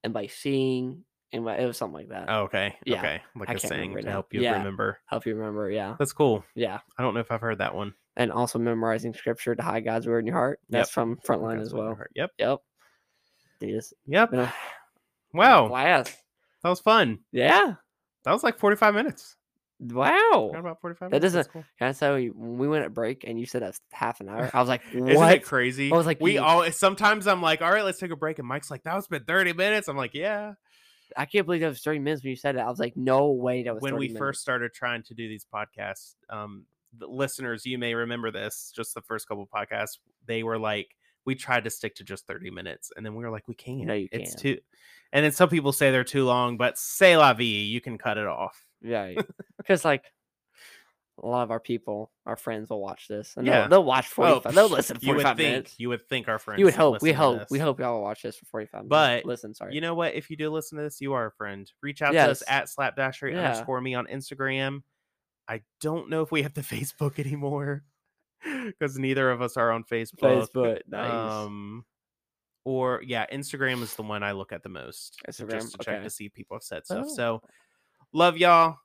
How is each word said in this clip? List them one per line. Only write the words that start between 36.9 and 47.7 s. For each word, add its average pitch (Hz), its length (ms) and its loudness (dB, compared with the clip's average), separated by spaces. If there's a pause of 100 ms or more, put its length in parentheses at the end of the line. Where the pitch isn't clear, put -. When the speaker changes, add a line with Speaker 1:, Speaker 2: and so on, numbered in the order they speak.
Speaker 2:
the 104 100 -16
listeners, 127 580 -6
you 127 140 -6
may 117 160 -4
remember 117 360 -4
this, 104 440 -10
just - 180 -10
the 120 80 -12
first - 260 -10
couple 101 260 -10
podcasts, 107 440 -6 (300)
they 113 160 -4
were 113 160 -4
like, 107 360 -4 (300)
we 131 100 -2
tried 123 280 -2
to 113 80 -6
stick - 240 -8
to - 80 -20
just - 240 -14
thirty 95 240 -12
minutes. 90 440 -14
And 107 80 -14
then 107 120 -10
we 117 80 -10
were 117 80 -8
like, 107 160 -12
"We 117 80 -12
can't. 131 320 -10
Speaker 1:
No, 107 80 -4
you 101 160 -4
Speaker 2:
It's - 240 -8
Speaker 1:
can't. - 40 -16
Speaker 2:
too," 135 200 -2 (520)
and 147 140 4
then 147 60 2
some 175 180 4
people 143 240 2
say 139 180 4
they're 127 120 2
too 135 220 0
long, 123 300 2
but 123 220 0
c'est 180 400 6
la 139 160 8
vie. 117 100 0
You 107 380 -2